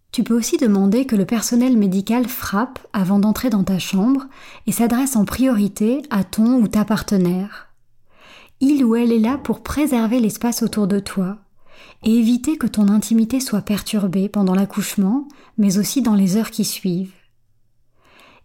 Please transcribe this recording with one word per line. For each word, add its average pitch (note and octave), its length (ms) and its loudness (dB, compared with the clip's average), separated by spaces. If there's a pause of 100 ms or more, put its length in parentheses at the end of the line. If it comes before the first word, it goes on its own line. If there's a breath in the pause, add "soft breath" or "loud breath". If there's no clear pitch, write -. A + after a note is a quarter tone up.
(120)
Tu A#3+ 120 0
peux A3+ 120 0
aussi A#3+ 220 0
demander G#3 480 2
que A#3 120 0
le F#3+ 80 2
personnel A#3+ 520 0
médical G3+ 500 0
frappe B3+ 520 -6 (140)
avant G3+ 260 2
d'entrer G#3+ 300 0
dans G#3 140 2
ta F#3+ 140 -2
chambre A3+ 480 0 (400 loud breath)
et G#3+ 60 -4
s'adresse A#3+ 440 0
en G#3 100 2
priorité A3+ 840 0
à G3 140 0
ton A3+ 320 0
ou A#3 120 4
ta G#3 180 0
partenaire. F#3+ 840 -2 (920 loud breath)
Il C#4 240 2
ou A3+ 120 4
elle A#3 160 2
est A#3 80 2
là A#3 180 0
pour - 240 -6
préserver B3+ 580 0
l'espace A3+ 440 -2
autour G#3 240 0
de G3+ 120 0
toi G3 380 -6 (640 soft breath)
et A3 140 2
éviter B3 400 2
que B3 100 -2
ton G#3 200 0
intimité A3 520 2
soit G#3+ 220 -4
perturbée G3 680 -2
pendant F#3+ 260 0
l'accouchement, G3+ 720 -2 (300 loud breath)
mais G3+ 200 2
aussi G#3+ 240 0
dans A3+ 140 2
les G3 220 2
heures A3 140 -2
qui G#3+ 140 -2
suivent. F#3+ 480 -4 (1300 soft breath)